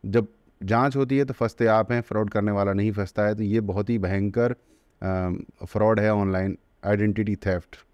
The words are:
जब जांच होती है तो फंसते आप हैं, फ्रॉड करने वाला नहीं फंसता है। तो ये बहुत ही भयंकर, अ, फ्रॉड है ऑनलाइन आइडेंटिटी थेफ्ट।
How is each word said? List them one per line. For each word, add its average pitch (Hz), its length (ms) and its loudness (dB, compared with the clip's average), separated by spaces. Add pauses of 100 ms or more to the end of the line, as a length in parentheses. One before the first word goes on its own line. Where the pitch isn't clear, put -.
जब 104 220 2 (340)
जांच 120 340 0
होती 135 220 2
है 139 60 2
तो 131 100 -6
फंसते 117 320 0
आप 110 260 4
हैं, 120 80 0
फ्रॉड 107 300 -2
करने 104 220 0
वाला 101 200 0
नहीं 101 200 0
फंसता 101 300 -4
है। 104 120 2
तो 107 80 -6
ये 107 180 0
बहुत 101 300 -4
ही 113 80 0
भयंकर, 98 560 0 (480)
अ, 92 280 -2 (360)
फ्रॉड 107 340 2
है 107 140 2
ऑनलाइन 95 440 -2 (280)
आइडेंटिटी 104 500 0
थेफ्ट। 90 400 -4 (180)